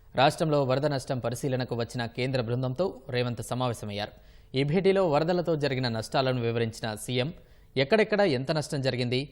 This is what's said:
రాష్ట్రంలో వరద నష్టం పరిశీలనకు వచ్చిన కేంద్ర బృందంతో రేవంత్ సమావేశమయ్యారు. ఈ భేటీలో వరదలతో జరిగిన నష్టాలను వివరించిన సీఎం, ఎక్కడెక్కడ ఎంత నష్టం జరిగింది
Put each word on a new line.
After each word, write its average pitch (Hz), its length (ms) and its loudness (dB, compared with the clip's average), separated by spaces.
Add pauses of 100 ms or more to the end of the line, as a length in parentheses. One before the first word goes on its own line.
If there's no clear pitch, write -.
(160)
రాష్ట్రంలో 147 480 4
వరద 135 220 2
నష్టం 135 320 -2
పరిశీలనకు 127 560 -2
వచ్చిన 117 320 -4
కేంద్ర 127 340 -2
బృందంతో 127 460 -2 (240)
రేవంత్ 123 320 -2
సమావేశమయ్యారు. 110 720 -4 (420)
ఈ 135 100 2
భేటీలో 185 440 4
వరదలతో 160 480 2
జరిగిన 131 320 0
నష్టాలను 127 540 0
వివరించిన 117 520 -2
సీఎం, 123 360 -2 (460)
ఎక్కడెక్కడ 208 440 2
ఎంత 160 320 2
నష్టం 147 300 -2
జరిగింది 123 380 0 (120)